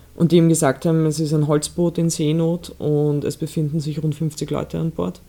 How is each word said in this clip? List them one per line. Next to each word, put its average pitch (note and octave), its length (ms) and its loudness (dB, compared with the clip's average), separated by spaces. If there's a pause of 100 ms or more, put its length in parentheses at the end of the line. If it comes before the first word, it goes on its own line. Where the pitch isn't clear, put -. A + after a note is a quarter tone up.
(140)
Und F3 160 2
die F3 60 4
ihm E3 140 6
gesagt D3 340 2
haben, D#3+ 220 4
es D3+ 140 -2
ist D3+ 120 0
ein D3+ 160 2
Holzboot E3+ 480 0
in E3 140 2
Seenot E3 680 -2
und D3 460 0
es - 140 -4
befinden D#3 420 -2
sich D3 220 -6
rund D3+ 120 0
fünfzig D3+ 360 -4
Leute - 280 -4
an E3 120 -2
Bord. F3 380 -6